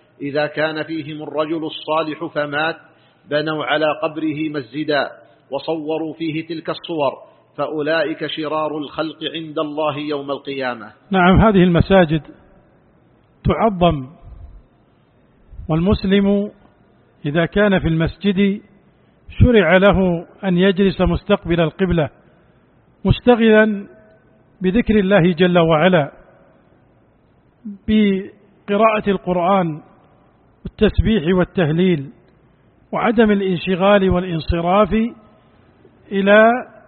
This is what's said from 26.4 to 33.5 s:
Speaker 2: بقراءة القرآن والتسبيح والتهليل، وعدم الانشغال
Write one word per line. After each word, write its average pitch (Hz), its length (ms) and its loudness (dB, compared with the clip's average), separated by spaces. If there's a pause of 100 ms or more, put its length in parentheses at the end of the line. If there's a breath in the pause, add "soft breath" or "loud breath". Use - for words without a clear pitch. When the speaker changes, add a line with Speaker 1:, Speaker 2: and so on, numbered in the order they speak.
Speaker 2:
بقراءة 208 1200 0
القرآن 180 720 -2 (840)
والتسبيح 190 760 0
والتهليل، 165 720 0 (840)
وعدم 214 400 2
الانشغال 190 800 2